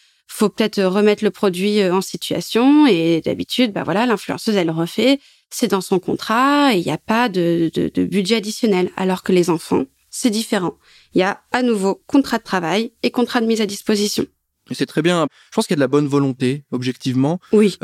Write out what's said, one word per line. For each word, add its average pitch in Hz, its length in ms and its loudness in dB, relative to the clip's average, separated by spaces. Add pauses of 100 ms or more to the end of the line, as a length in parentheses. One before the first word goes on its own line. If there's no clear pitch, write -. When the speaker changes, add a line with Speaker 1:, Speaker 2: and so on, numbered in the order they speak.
(260)
Speaker 1:
faut 208 240 -2
peut-être 214 320 -2
remettre 208 420 2
le 196 60 0
produit, 202 500 0
euh, 180 140 2
en 190 80 0
situation. 269 840 2
Et 165 360 2
d'habitude, - 500 -2
bah - 100 -6
voilà, 185 220 0
l'influenceuse, 214 520 -2
elle 165 140 0
refait, 214 480 0 (300)
c'est - 200 -2
dans 190 120 0
son 180 200 0
contrat, 269 720 0
et 180 40 2
il 170 80 -2
y - 40 -2
a 160 80 -2
pas 226 320 -2
de, 170 420 0
de, 156 220 -2
de 180 100 0
budget 190 320 0
additionnel. 202 600 0
Alors 185 260 -2
que 190 100 0
les 175 160 4
enfants, 180 380 -2 (240)
c'est - 180 -4
différent. 202 460 -2 (400)
Il 180 60 2
y - 20 2
a 185 180 -2 (100)
à 254 120 -2
nouveau 196 440 0
contrat 269 300 2
de 220 80 -8
travail 190 480 -2 (100)
et 247 80 0
contrat 240 300 0
de 226 60 0
mise 226 160 0
à 208 40 0
disposition. 202 600 -2 (420)
Speaker 2:
Et 131 60 -10
c'est 135 120 -2
très - 140 -4
bien. 165 280 0 (220)
Je - 40 -20
pense - 140 -2
qu'il 185 60 -2
y - 20 2
a - 20 0
de 139 40 2
la 131 40 4
bonne 143 220 2
volonté, 135 640 0
objectivement. 131 640 -2 (140)
Speaker 1:
Oui. 208 320 4